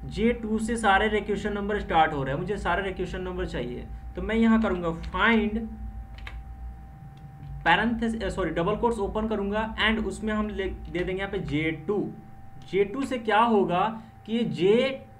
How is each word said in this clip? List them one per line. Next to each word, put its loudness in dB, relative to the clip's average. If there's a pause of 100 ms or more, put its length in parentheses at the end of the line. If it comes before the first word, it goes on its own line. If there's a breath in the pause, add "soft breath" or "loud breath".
जे 2
टू -2
से 0
सारे 6
requisition 0
number -2
start 4
हो -2
रहे -2
हैं, -2
मुझे -2
सारे 0
requisition -4
number -4
चाहिए। -6 (300 loud breath)
तो -6
मैं 0
यहाँ 6
करूँगा 0 (220)
find 4 (2000)
पैरेंथेसिस, 2
sorry, 0
double 2
quotes 2
open -2
करूँगा -2
and 2
उसमें -4
हम 0
ले, -4
दे -6
देंगे -2
यहाँ -4
पे -4
जे -2 (160)
टू। 0 (680)
जे 2
टू -4
से -2
क्या 2
होगा 4 (440 loud breath)
कि 0
जे 2 (140)